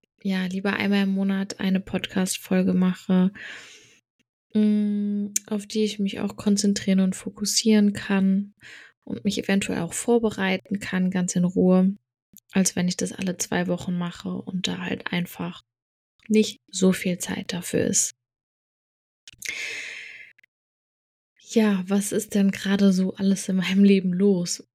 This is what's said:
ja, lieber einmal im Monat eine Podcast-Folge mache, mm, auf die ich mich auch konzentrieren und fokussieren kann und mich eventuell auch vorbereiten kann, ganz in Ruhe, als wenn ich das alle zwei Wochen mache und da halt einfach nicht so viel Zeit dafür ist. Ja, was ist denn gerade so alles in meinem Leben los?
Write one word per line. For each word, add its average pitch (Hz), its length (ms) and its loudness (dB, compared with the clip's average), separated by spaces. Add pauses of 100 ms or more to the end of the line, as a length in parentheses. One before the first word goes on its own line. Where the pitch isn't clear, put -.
(240)
ja, 185 240 -2
lieber 196 260 -4
einmal 196 300 2
im 196 100 0
Monat 196 480 -2
eine 190 180 2
Podcast-Folge 185 920 -2
mache, 185 580 2 (1200)
mm, 208 800 0 (140)
auf 208 200 -6
die 214 160 -2
ich 208 160 -2
mich 196 200 -4
auch 202 160 -4
konzentrieren 202 640 2
und 185 160 2
fokussieren 208 800 2
kann 196 600 0 (500)
und - 220 -8
mich 202 140 -2
eventuell 196 400 -2
auch 165 140 -4
vorbereiten 202 840 0
kann, 185 320 -2
ganz 180 240 -2
in 180 80 2
Ruhe, 185 520 4 (560)
als 190 240 0
wenn 180 120 0
ich 180 100 -4
das 190 140 -4
alle 185 260 -6
zwei 180 300 -2
Wochen 180 300 -4
mache 175 320 -8
und 185 380 -6
da 180 120 -6
halt - 320 -6
einfach 175 500 -6 (640)
nicht 214 340 2 (100)
so 185 220 4
viel 180 240 -4
Zeit - 360 -8
dafür - 280 -2
ist. - 340 -2 (3250)
Ja, 208 500 2
was 202 240 0
ist 190 220 -4
denn 196 180 4
gerade 196 420 4
so 185 220 0
alles 196 340 0
in 190 80 0
meinem 190 260 4
Leben 190 300 6
los? 180 600 0